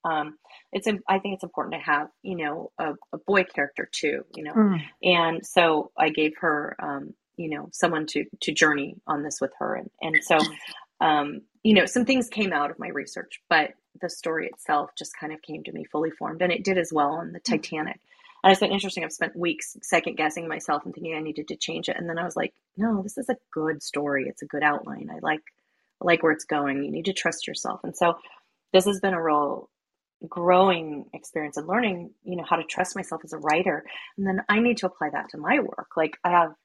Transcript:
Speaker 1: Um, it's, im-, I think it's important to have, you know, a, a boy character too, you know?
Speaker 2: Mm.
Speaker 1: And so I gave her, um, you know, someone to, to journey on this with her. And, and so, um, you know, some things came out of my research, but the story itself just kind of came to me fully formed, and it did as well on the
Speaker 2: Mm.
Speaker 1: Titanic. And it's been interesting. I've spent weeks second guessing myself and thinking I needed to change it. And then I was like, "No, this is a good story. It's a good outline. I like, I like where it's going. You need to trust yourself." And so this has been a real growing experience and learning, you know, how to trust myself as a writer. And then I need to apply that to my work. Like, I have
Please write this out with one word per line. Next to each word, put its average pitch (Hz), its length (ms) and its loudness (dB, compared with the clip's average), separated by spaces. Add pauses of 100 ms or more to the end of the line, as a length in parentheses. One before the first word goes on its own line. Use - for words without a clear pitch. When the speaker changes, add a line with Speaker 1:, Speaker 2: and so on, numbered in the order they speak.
Speaker 1:
Um, 151 340 -2 (340)
it's, 196 140 -4
im-, 208 220 0
I 190 100 4
think 196 160 -4
it's 185 100 -10
important 165 300 -6
to 156 60 -8
have, 151 280 0 (140)
you 190 140 -6
know, 160 420 -6
a, 156 160 -4 (180)
a 170 60 -10
boy 196 260 2
character - 460 -4
too, - 340 -2 (100)
you - 100 -12
know? - 100 -10
Speaker 2:
Mm. 196 280 4 (200)
Speaker 1:
And 165 440 2
so 160 500 4
I 156 140 4
gave 156 300 0
her, 156 380 0
um, 143 360 -8 (220)
you 165 140 -8
know, 147 220 -8
someone 160 360 0
to, 147 160 -2 (180)
to 156 100 -2
journey 147 440 2 (100)
on 147 160 -2
this 147 180 -6
with 139 200 -2
her. - 160 -2
And, - 140 -10 (120)
and 160 220 2
so, 165 140 6 (600)
um, 147 420 2 (200)
you 214 120 8
know, 185 120 10
some 247 180 0
things 254 240 2
came 202 240 -2
out 147 180 0
of - 80 -12
my - 100 -8
research, - 600 -10
but - 220 4 (300)
the 175 100 -4
story 160 380 -4
itself 147 500 -2
just - 200 -14
kind 156 140 -8
of 156 100 -14
came 156 220 -12
to - 80 -12
me 160 120 -10
fully 156 260 -2
formed, 160 320 -6
and 180 100 2
it 185 120 -2
did 190 140 2
as 165 140 -2
well 147 220 2
on 170 180 -8
the 175 80 -14
Speaker 2:
Mm. - 40 -20
Speaker 1:
Titanic. 156 560 -4 (420)
And 190 80 10
it's 190 100 6
been 202 120 2
interesting. 190 320 -4
I've 156 80 -8
spent - 220 -4
weeks 170 480 -4
second 165 360 0
guessing 156 280 -2
myself 151 380 -2
and - 100 -10
thinking 160 220 -8
I 156 40 -4
needed 151 280 -6
to - 80 -6
change 165 320 -6
it. 175 80 -2
And 175 140 -6
then 165 80 -4
I 175 60 -4
was 170 120 -6
like, - 160 -2 (240)
"No, 208 260 0
this 202 140 -10
is 262 140 -6
a 247 80 0 (120)
good 156 320 -4
story. 143 460 -2
It's - 140 -12
a 156 40 -10
good 147 160 -4
outline. 147 480 -2
I 160 120 -12
like, 156 180 0 (640)
I - 20 -6
like 170 180 4
where 160 100 4
it's 156 120 -4
going. 143 400 -2
You 147 80 -6
need 165 140 -4
to 190 80 -2
trust - 320 -4
yourself." - 380 -8
And 170 120 -10
so 170 220 2 (540)
this 185 120 8
has 202 160 0
been 190 140 2
a 165 80 -2
real 147 480 0 (580)
growing 175 840 4
experience 151 420 -8
and 156 100 -6
learning, 185 440 -2 (140)
you 180 120 -8
know, 165 120 -8
how 170 80 4
to 160 80 -4
trust - 320 -4
myself 180 280 -8
as - 80 -14
a 156 60 -10
writer. 156 460 0 (340)
And 196 80 -2
then 190 220 0
I 208 120 4
need 233 180 4
to 190 80 -4
apply 151 240 -4
that 147 200 -8
to - 80 -12
my 208 220 2
work. - 360 -8
Like, 160 280 0
I 175 60 4
have 170 240 6 (100)